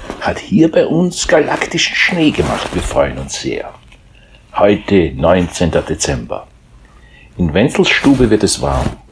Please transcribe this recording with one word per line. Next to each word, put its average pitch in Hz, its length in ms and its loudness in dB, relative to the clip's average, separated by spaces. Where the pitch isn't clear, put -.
hat - 180 -4
hier 160 320 2
bei 175 160 2
uns 175 400 -2
galaktischen - 720 0
Schnee 165 360 2
gemacht. - 440 -4
Wir 87 60 -2
freuen 69 360 -2
uns 67 220 -10
sehr. - 300 -6
Heute, 98 600 2
neunzehnter 82 680 2
Dezember. - 680 -6
In 151 160 0
Wenzels 139 340 2
Stube 127 420 2
wird 104 140 2
es - 180 -2
warm. 69 260 -2